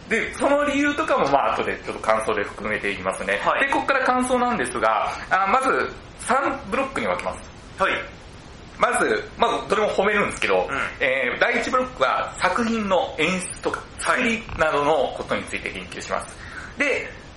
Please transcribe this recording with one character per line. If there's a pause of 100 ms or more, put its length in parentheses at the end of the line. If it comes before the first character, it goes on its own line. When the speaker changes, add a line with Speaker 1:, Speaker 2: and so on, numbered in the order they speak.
Speaker 1:
う。
Speaker 2:
で、
そ
の
理
由
と
か
も、
ま
あ、
後
で
ち
ょ
っ
と
感
想
で
含
め
て
い
き
ま
す
ね。
Speaker 1:
は
い。
Speaker 2:
で、
こ
っ
か
ら
感
想
な
ん
で
す
が、 (160)
あ、
ま
ず、 (300)
三 (100)
ブ
ロ
ッ
ク
に
分
け
ま
す。 (320)
Speaker 1:
は
い。 (840)
Speaker 2:
ま
ず、
ま
あ、
ど
れ
も
褒
め
る
ん
で
す
け
ど、
Speaker 1:
う
ん。 (220)
Speaker 2:
え
ー、
第
一
ブ
ロ
ッ
ク
は
作
品
の
演
出
と
か、 (200)
Speaker 1:
は
い。
Speaker 2:
作
り (140)
な
ど
の
こ
と
に
つ
い
て
言
及
し
ま
す。 (420)
で、 (280)